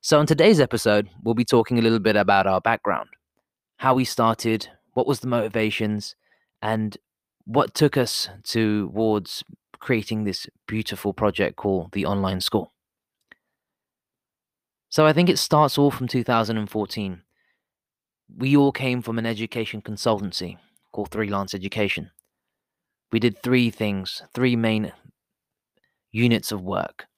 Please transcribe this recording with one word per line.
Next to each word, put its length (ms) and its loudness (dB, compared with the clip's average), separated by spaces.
So 200 4
in 60 2
today's 340 6
episode, 480 2
we'll 120 0
be 120 0
talking 320 2
a 20 2
little 180 4
bit 160 2
about 320 4
our 140 2
background, 480 -2
how 160 2
we 100 2
started, 640 0
what 140 0
was 140 0
the 60 -10
motivations, 880 -2
and 340 -2
what 260 -2
took 240 2
us 320 -2
towards 1000 -2
creating 460 -4
this 220 -6
beautiful 460 -6
project 420 0
called 360 -2
The 120 -4
Online 380 -2
School. 280 -4
So 160 4
I 80 4
think 160 4
it 80 2
starts 400 2
all 120 6
from 160 -6
two 160 -2
thousand 360 0
and 100 -6
fourteen. 540 -6
We 300 2
all 140 6
came 280 -2
from 180 -6
an 60 -4
education 560 -6
consultancy 760 -4
called 200 -8
Three 180 -4
Lance 240 -6
Education. 560 -4
We 100 0
did 220 0
three 280 2
things, 520 -6
three 200 2
main 380 -2
units 400 0
of 80 -6
work. 460 -6